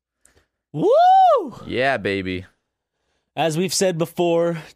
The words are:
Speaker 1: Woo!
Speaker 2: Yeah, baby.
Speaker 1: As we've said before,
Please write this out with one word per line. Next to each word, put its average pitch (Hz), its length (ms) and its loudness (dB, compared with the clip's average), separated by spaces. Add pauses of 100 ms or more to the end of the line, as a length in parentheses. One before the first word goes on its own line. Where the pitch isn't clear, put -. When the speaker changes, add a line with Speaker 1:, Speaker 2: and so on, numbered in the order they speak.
(720)
Speaker 1:
Woo! 605 840 2 (100)
Speaker 2:
Yeah, 123 320 -2
baby. 92 480 -4 (920)
Speaker 1:
As 156 200 -2
we've 180 160 -4
said 185 240 -2
before, 170 600 -2 (180)